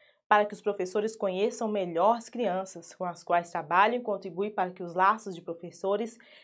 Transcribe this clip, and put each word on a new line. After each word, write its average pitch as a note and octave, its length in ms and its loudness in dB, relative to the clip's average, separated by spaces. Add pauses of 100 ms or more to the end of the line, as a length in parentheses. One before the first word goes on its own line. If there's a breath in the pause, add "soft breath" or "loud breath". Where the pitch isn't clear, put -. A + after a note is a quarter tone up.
(280 soft breath)
para G#3 180 6
que G#3 80 -8
os F#3 60 -10
professores G#3 560 -2
conheçam G#3 520 -2
melhor G3 480 2
as A3+ 120 -10
crianças F#3+ 640 -4
com F#3 100 -8
as F3 180 -8
quais F3 280 2
trabalham F3+ 460 4
e B3 60 -4
contribuem G3 480 -4
para F3+ 200 -2
que F3+ 120 -12
os E3+ 120 -8
laços G3 400 2
de E3 80 -14
professores F#3+ 720 -4 (260 loud breath)